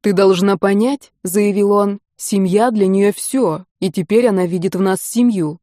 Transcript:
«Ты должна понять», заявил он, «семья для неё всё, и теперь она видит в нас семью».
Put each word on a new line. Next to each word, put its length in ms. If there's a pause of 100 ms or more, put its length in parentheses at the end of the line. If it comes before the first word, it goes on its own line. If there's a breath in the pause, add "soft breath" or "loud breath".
«Ты 120
должна 440
понять», 540 (120)
заявил 480
он, 280 (180)
«семья 540
для 160
неё 260
всё, 520 (140)
и 120
теперь 360
она 180
видит 300
в 60
нас 200
семью». 600